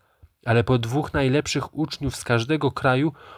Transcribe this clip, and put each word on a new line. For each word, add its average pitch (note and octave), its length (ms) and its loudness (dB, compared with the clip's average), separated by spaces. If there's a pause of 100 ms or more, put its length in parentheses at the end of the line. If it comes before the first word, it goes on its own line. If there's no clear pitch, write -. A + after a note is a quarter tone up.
(460)
ale A#2 180 4
po B2+ 140 4
dwóch A#2+ 360 -2
najlepszych C#3 640 0
uczniów D3 400 -4
z - 80 -12
każdego B2+ 480 0
kraju C#3 420 0 (240)